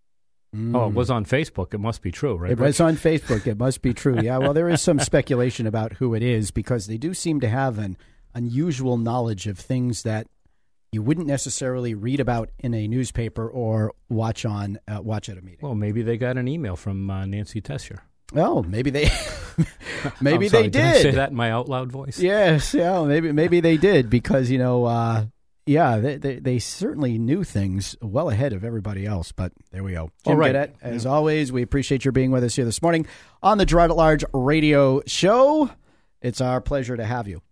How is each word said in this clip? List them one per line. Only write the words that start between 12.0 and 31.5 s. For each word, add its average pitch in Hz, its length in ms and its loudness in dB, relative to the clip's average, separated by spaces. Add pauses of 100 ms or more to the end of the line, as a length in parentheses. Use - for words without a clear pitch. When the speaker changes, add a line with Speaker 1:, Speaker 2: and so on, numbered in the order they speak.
Speaker 1:
about 117 300 -2 (100)
in 120 140 -4
a 110 120 -2
newspaper 117 600 -4
or 110 460 -2 (160)
watch 113 340 -2
on, 101 340 -6 (120)
uh, 104 120 -8
watch 107 280 -6
at 95 80 -14
a 90 40 -20
meeting. 90 200 -20
Speaker 2:
Well, 143 140 -8
maybe 104 260 -2
they 117 160 -2
got 123 200 -2
an 123 120 -2
email 139 260 -6
from, 98 340 -6
uh, 95 160 -4
Nancy 101 360 -6
Tessier. - 400 -12 (340)
Speaker 1:
Oh, 165 260 2
maybe 104 280 -2
they, 143 160 0
<laughs> - 1120 -4
maybe 170 280 2
Speaker 2:
I'm - 20 0
sorry, 226 140 6
Speaker 1:
they 208 60 2
Speaker 2:
did 254 120 2
I 220 140 4
say 196 80 8
Speaker 1:
did. 135 120 4
Speaker 2:
that 135 140 2
in 139 80 -8
my 117 140 0
out 123 180 -2
loud 127 240 -4
voice? 135 260 -10
Speaker 1:
Yes, 180 540 4
yeah, 175 300 2
maybe, 151 280 2
maybe 170 300 4
they 165 160 4
did 151 320 4
because, 123 400 2
you 131 80 2
know, 123 280 2
uh, 117 400 0 (400)
yeah, 143 320 4
they, 127 200 -2
they, 135 220 -6
they 123 200 0
certainly 139 600 -4
knew 143 240 0
things 98 580 -4
well 123 280 -2
ahead 123 220 0
of 95 140 -6
everybody 104 400 -6
else. 101 260 -6
But 90 200 -6 (200)
there 95 120 -10
we 95 100 -6
go. 82 160 -8 (160)
Jim - 80 2
Speaker 2:
All - 20 6
right. 147 180 4
Speaker 1:
Gadet, 139 280 -2
as 120 240 -6
Speaker 2:
Yeah. 131 60 0
Speaker 1:
always, 151 400 2